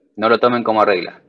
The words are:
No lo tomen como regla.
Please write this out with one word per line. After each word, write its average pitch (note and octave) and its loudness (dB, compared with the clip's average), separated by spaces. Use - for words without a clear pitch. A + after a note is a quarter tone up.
No G#2+ -2
lo A2+ 2
tomen A#2+ 0
como A2 0
regla. F#2 -2